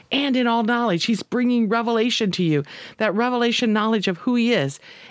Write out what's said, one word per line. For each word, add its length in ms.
and 240
in 120
all 160
knowledge. 420
He's 180
bringing 460
revelation 600
to 120
you, 200
that 160
revelation 600
knowledge 340
of 120
who 160
he 180
is. 260